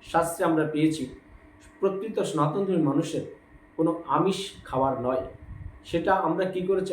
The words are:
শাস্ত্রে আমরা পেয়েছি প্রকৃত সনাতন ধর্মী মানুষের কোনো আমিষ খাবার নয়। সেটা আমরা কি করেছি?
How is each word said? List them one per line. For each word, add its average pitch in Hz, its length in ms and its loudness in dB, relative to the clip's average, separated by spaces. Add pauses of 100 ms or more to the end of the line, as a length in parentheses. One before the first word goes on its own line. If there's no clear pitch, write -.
(120)
শাস্ত্রে 170 360 2
আমরা 156 160 2 (100)
পেয়েছি 151 280 2 (760)
প্রকৃত 196 360 -2 (140)
সনাতন 151 360 0
ধর্মী 175 240 2
মানুষের 139 340 0 (520)
কোনো 160 140 2 (260)
আমিষ 185 240 2 (280)
খাবার 135 260 2 (120)
নয়। - 180 0 (680)
সেটা 170 220 2 (140)
আমরা 175 180 2 (100)
কি 180 140 -4
করেছি? 190 240 0